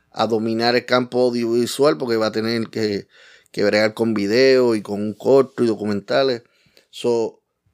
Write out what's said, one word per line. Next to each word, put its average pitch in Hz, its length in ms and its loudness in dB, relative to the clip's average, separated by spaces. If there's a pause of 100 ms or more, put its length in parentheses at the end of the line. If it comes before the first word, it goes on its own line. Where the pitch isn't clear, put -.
a - 160 -2
dominar 113 500 0
el 120 100 -2
campo 123 360 0
audiovisual, 120 800 0
porque 120 180 -2
va 110 100 0
a 104 40 -2
tener 113 380 -4
que, 107 380 -4 (440)
que 107 120 -4
bregar 107 300 2
con 113 220 -2
video 123 580 4
y 107 80 -2
con 101 180 -8
un 104 140 -6
corto 127 500 2
y 120 40 2
documentales. 110 760 -2 (480)
So, 117 540 -4 (300)